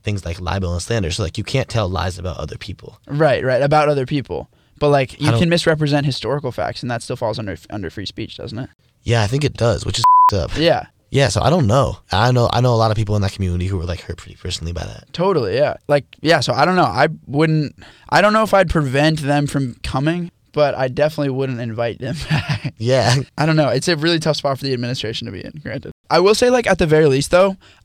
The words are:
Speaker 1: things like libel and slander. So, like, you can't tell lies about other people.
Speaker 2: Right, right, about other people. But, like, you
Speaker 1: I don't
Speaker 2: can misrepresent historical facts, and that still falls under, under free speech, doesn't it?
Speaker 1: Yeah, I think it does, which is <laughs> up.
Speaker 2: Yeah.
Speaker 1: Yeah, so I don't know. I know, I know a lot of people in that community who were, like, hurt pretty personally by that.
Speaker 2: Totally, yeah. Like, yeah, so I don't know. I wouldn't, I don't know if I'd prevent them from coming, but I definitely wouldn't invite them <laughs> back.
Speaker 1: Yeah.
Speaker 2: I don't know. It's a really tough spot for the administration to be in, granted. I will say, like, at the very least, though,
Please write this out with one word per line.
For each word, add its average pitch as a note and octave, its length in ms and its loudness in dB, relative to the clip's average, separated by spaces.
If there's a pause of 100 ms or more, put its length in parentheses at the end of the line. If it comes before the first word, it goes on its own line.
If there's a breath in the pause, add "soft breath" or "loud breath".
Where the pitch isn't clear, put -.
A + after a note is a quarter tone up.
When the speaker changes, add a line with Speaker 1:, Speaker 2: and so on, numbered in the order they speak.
Speaker 1:
things G2+ 220 -4
like E2+ 160 -8
libel F2+ 340 -4
and E2+ 80 -4
slander. G2+ 280 -2
So, G#2+ 120 -4
like, E2 160 -6
you G#2 60 -6
can't - 240 -4
tell G#2+ 200 -2
lies F2+ 300 -4
about F2+ 180 -8
other - 220 -10
people. - 500 -16
Speaker 2:
Right, C#3+ 340 2
right, B2+ 200 0
about D3 260 4
other C#3 180 0
people. A2 440 -6 (280)
But, D3 120 2
like, C#3 300 0
you - 80 0
Speaker 1:
I - 40 4
don't A2+ 80 2
Speaker 2:
can E3+ 80 2
misrepresent D3+ 580 2
historical B2+ 460 -4
facts, - 300 -6
and B2 80 -6
that A#2 120 -6
still B2+ 140 -8
falls A#2 220 -4
under, G2 180 -8 (140)
under G2 200 -8
free G2 160 -10
speech, - 300 -12
doesn't F2 220 -12
it? B2+ 120 -12 (320)
Speaker 1:
Yeah, A#2 200 0
I G#2 40 2
think C#3 180 -2
it C#3+ 100 -2
does, A2+ 320 0
which - 120 -4
is A#2 60 0 (140)
<laughs> B5+ 160 4
up. F2+ 220 -2
Speaker 2:
Yeah. D3+ 300 2 (240)
Speaker 1:
Yeah, C3+ 180 2
so - 140 -2
I B2+ 80 2
don't D#3+ 160 2
know. G#2+ 320 2 (140)
I A2 180 2
know, A#2+ 220 4
I A#2+ 80 0
know B2 120 4
a A#2 40 4
lot A2+ 160 2
of G#2+ 40 -2
people G#2 200 0
in G2+ 60 0
that G2 100 0
community F2+ 340 -2
who F#2+ 120 -2
were, E2 60 -4
like, F2 180 -6
hurt E2+ 160 -10
pretty - 180 -20
personally E2+ 360 -8
by E2+ 120 -6
that. - 300 -14
Speaker 2:
Totally, D#3 420 0
yeah. C3+ 200 0 (120)
Like, C#3+ 160 2 (160)
yeah, D#3 200 4
so - 120 0
I C#3 140 2
don't F3+ 100 2
know. E3+ 80 6
I C3+ 240 2 (180)
wouldn't, D#3 480 0 (360 loud breath)
I E3 100 4
don't G#3 140 6
know A3 80 4
if G#3 120 0
I'd F#3+ 160 4
prevent D3+ 500 2
them C#3+ 260 0
from C#3 360 -4
coming, E3+ 480 -2 (220)
but D3 240 2
I C3 120 -2
definitely C#3+ 420 -2
wouldn't C3 300 -4
invite A#2 400 -4
them B2 220 -6
<laughs> - 80 -8
back. D3 460 -4
Speaker 1:
Yeah. B2 400 2 (220)
Speaker 2:
I D3+ 80 0
don't D#3+ 100 2
know. D3 140 2
It's A#2 180 0
a F3 80 2
really E3 240 0
tough D#3 160 0
spot C#3 220 -2
for - 60 -10
the C3+ 100 -4
administration A#2+ 520 -6
to G#2+ 60 -12
be F#2 120 -12
in, - 180 -16
granted. - 300 -12 (180)
I D#3+ 100 4
will G3 140 6
say, B3 160 4
like, B3 160 2
at F#3+ 120 2
the F3+ 80 2
very D#3 200 6
least, C#3 260 0
though, F#3+ 240 4 (280 soft breath)